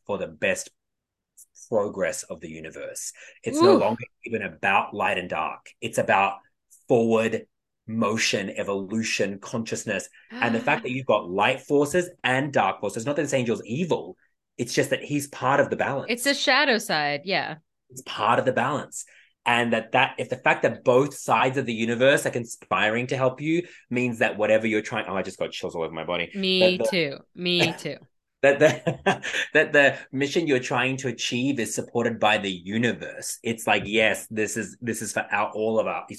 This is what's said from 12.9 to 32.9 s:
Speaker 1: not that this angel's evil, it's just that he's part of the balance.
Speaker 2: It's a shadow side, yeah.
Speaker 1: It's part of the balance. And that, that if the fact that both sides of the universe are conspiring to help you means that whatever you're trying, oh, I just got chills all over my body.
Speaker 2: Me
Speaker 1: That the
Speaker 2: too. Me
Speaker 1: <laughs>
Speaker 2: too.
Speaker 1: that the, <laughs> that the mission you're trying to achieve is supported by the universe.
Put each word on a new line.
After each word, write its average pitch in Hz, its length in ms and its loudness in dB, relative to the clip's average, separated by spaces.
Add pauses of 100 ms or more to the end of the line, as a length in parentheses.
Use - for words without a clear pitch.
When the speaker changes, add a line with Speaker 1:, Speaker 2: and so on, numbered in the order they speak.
Speaker 1:
not 143 120 -2
that 165 60 0
this 143 120 -2
angel's 113 300 0
evil, 147 520 -4 (400)
it's 123 180 -6
just 135 160 0
that 131 120 -2
he's 143 260 -4
part 135 300 2
of 143 100 2
the 107 80 -2
balance. 127 340 -4
Speaker 2:
It's 233 160 -4
a 277 80 2
shadow 269 440 2
side, 147 460 -2
yeah. 160 320 -2 (340)
Speaker 1:
It's 127 120 -18
part 117 360 0
of 120 60 0
the 123 80 2
balance. 120 520 -4 (400)
And 120 280 2
that, 113 200 -2
that 131 260 2
if 127 100 -6
the 123 80 -4
fact - 260 2
that 117 220 -2
both 135 300 4
sides 127 440 2
of 123 80 -2
the 117 80 -4
universe 117 500 4
are 123 60 0
conspiring 113 800 -2
to 135 80 -2
help 127 240 0
you 160 260 -2 (240)
means 120 300 0
that 98 180 2
whatever 107 300 4
you're 110 140 0
trying, 107 260 -6
oh, 95 80 -4
I 95 60 -2
just 92 160 -10
got 82 120 -4
chills 82 240 -8
all 85 80 -4
over 80 100 -4
my 80 120 -8
body. 85 300 -4
Speaker 2:
Me 185 440 2
Speaker 1:
That - 60 0
the 185 60 0
Speaker 2:
too. 160 280 -2 (160)
Me 175 380 0
Speaker 1:
<laughs> - 60 -12
Speaker 2:
too. 147 180 -8 (460)
Speaker 1:
that 139 180 6
the, - 600 2 (160)
<laughs> - 140 -4
that 151 200 4
the 139 260 6 (140)
mission 143 340 0
you're 131 140 4
trying 131 380 0
to 131 100 -4
achieve 123 500 -2
is 110 160 -2
supported 117 460 -2
by 107 180 4
the 98 140 -2
universe. 92 880 -4